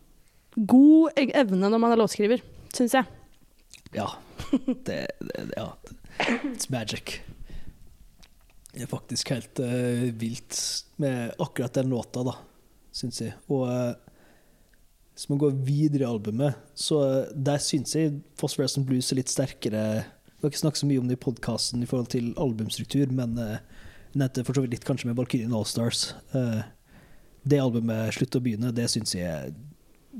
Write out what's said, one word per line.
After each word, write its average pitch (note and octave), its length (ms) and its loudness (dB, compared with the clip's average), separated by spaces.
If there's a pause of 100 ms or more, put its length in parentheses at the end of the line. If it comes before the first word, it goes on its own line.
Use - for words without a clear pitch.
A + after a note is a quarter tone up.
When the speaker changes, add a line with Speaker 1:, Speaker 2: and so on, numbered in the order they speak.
(560)
Speaker 1:
God C#4+ 600 10
e-, C4+ 180 4
evne F#3+ 360 4
når A3+ 100 4
man A#3 120 6
er A3+ 60 6
låtskriver, G#3+ 420 4 (320)
synes A#3+ 220 2
jeg. B3+ 100 4 (880)
Speaker 2:
Ja. G2+ 120 -4 (600)
Det, G2+ 400 -4 (140)
det, - 360 -10
ja. - 160 -8 (720)
It's A#3+ 260 -6
magic. A2+ 500 -6 (1500)
Det B2 80 -10
er A#2+ 80 -8
faktisk - 400 -6
helt, A#2+ 300 -4
eh, B2 540 0
vilt - 720 -6 (140)
med B2+ 400 -2
akkurat C3 360 -4
den C3 160 0
låta, B2 340 -4
da, B2+ 100 -2 (580)
synes - 280 -8
jeg. G#2+ 140 -6 (140)
Og, C3 220 0
eh, B2 240 -2 (1200)
hvis - 160 -14
man C#3+ 80 0
går D3 120 4 (140)
videre C#3+ 380 2
i B2 80 -2
albumet, A2+ 440 0 (200)
så, - 260 0 (260)
eh, - 80 -14
der C#3+ 240 0
synes - 360 -2
jeg D3+ 260 0 (160)
Phosphorescent C#3 500 -2
Blues C3 260 0
er C3 40 2
litt C3 120 -2
sterkere. A2 760 -2
Vi - 380 -14
har D3 80 2
ikke - 200 -4
snakket - 120 -4
så C#3+ 40 0
mye C#3 140 4
om B2 80 -2
det B2 100 0
i - 120 -16
podcasten A#2+ 520 -4
i A#2+ 40 -2
forhold B2 220 -2
til A#2 280 -2
albumstruktur, B2+ 760 -2
men, A#2+ 260 -2
eh, A2 200 -4 (540)
jeg C#3 100 0
nevnte B2+ 220 -2
for C3+ 100 -2
så C#3 80 2
vidt A#2+ 100 -2
litt - 120 -8
kanskje C3 220 -2
med A#2+ 100 -2
Valkyrien B2 380 -2
All-Stars. A#2 600 -2 (200)
Eh, A#2 280 0 (840)
det C#3+ 140 6
albumet, A2+ 520 0
Slutt - 240 -2
å B2+ 60 4
begynne, A#2 320 -2
det A#2 160 0
synes A2 240 -2
jeg F2+ 100 -4
er D2 280 -6 (680)